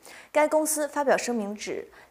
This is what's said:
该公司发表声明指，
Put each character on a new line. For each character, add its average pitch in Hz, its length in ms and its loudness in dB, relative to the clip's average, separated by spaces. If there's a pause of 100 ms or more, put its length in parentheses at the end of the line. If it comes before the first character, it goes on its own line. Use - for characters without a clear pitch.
(320)
该 302 160 4
公 311 180 2
司 302 220 -2
发 294 160 -4
表 254 120 6
声 247 180 -2
明 208 220 -4
指， - 320 -8 (240)